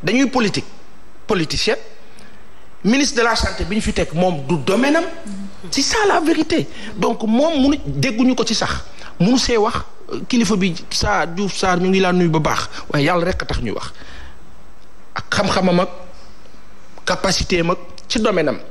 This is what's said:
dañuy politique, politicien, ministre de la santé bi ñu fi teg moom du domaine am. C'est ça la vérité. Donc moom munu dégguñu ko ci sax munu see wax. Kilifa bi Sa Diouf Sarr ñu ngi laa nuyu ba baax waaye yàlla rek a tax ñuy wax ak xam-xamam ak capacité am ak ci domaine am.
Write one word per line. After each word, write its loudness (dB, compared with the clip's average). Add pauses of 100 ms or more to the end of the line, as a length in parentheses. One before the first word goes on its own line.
dañuy 2
politique, 0 (600)
politicien, 0 (1080)
ministre 2
de 4
la 4
santé -2
bi -2
ñu 2
fi -2
teg 0
moom 2
du 2
domaine 2
am. 2 (680)
C'est 0
ça 0 (100)
la 4
vérité. 2 (300)
Donc 0
moom 4
munu 4
dégguñu 2
ko 0
ci 0
sax 0 (480)
munu 6
see 2
wax. 4 (520)
Kilifa 4
bi 2 (160)
Sa 2
Diouf -2
Sarr 2
ñu 2
ngi 4
laa 4
nuyu 6
ba 4
baax 0 (240)
waaye 4
yàlla 2
rek 0
a -4
tax -2
ñuy -2
wax -6 (1200)
ak -6
xam-xamam 2
ak 0 (1160)
capacité 0
am 2
ak 2 (300)
ci 0
domaine 2
am. -2 (120)